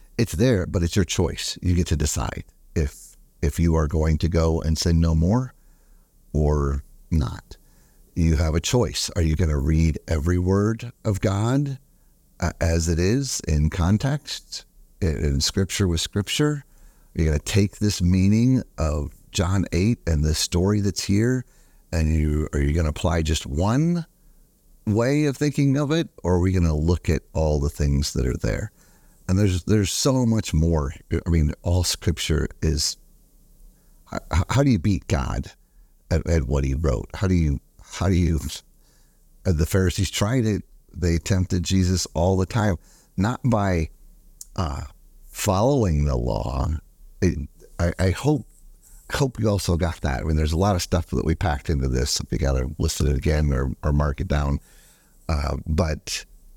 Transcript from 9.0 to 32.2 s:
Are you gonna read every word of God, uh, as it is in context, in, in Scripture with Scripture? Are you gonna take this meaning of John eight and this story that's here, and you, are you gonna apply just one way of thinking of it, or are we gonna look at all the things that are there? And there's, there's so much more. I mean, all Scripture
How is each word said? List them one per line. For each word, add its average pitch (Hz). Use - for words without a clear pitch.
Are 87
you 78
gonna 76
read 80
every 87
word 104
of 101
God, 123
uh, 85
as 82
it 82
is 123
in 76
context, -
in, 78
in 69
Scripture -
with 82
Scripture? 147
Are 85
you 80
gonna 76
take -
this 104
meaning 104
of 76
John 95
eight 101
and 76
this 78
story 98
that's 98
here, 120
and 80
you, 76
are 71
you 71
gonna 80
apply 85
just 80
one 139
way 123
of 139
thinking 143
of 147
it, 165
or 90
are 87
we 92
gonna 82
look 82
at 80
all 76
the 69
things 71
that 64
are 62
there? -
And 92
there's, 92
there's 101
so 131
much 110
more. 80
I -
mean, 80
all 90
Scripture -